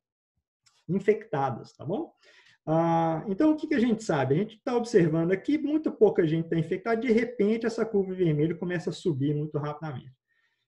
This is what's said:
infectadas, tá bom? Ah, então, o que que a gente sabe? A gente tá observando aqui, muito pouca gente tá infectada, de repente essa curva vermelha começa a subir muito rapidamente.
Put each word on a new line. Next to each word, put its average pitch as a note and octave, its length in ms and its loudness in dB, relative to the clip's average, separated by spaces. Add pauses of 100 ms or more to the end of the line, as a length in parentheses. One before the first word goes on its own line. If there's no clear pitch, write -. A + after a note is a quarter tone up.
(880)
infectadas, F#3 840 -2
tá - 120 -18
bom? G#3+ 280 -6 (520)
Ah, E3 640 0
então, D#4 240 2
o D#4 40 0
que D#4 100 -8
que D#4 80 -2
a B3+ 60 2
gente A3+ 240 0
sabe? C#3 300 2
A D#3 40 2
gente G#3 240 -4
tá B3 140 -2
observando F3 560 2
aqui, C#4 260 0
muito D4+ 320 -2
pouca G3+ 360 4
gente E3 220 -2
tá E3+ 80 -2
infectada, F#3 440 -2
de B3+ 100 0
repente A3+ 560 2
essa A3 180 -2
curva G3 300 -2
vermelha E3 400 2
começa F3 360 -4
a - 20 -6
subir D3 420 -2
muito D3+ 240 -4
rapidamente. D3 540 -8 (560)